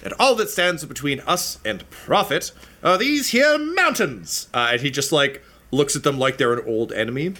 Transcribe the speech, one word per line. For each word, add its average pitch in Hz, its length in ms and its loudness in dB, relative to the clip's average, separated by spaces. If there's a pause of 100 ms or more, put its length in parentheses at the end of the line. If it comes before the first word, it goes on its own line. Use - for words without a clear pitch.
And 92 160 -10
all 262 180 4
that 220 140 -2
stands 175 340 -2
between 135 360 -6
us - 440 -4
and 107 260 -6
profit - 600 -2 (300)
are 180 160 4
these 277 320 0
here 294 280 4
mountains. 294 960 -2
Uh, 120 180 2
and 120 80 2
he 143 100 -2
just, 139 220 -2
like, 139 300 2 (280)
looks 143 260 2
at 135 60 -6
them 143 160 2
like 131 200 2
they're 123 160 4
an 120 120 -2
old 113 260 -2
enemy. 127 460 -2